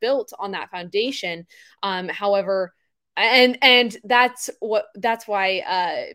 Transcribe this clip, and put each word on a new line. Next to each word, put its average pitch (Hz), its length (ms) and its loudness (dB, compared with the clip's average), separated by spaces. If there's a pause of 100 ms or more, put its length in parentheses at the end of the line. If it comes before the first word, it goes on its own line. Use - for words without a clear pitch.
built 247 360 -2
on 196 140 -8
that 185 220 -10
foundation. 180 760 -4 (380)
Um, 185 240 -4
however, 196 640 -2 (420)
and, 247 440 4
and 247 340 4 (100)
that's 247 440 2 (120)
what, 214 340 -2
that's 226 340 -4
why, 190 300 0
uh, 175 560 -4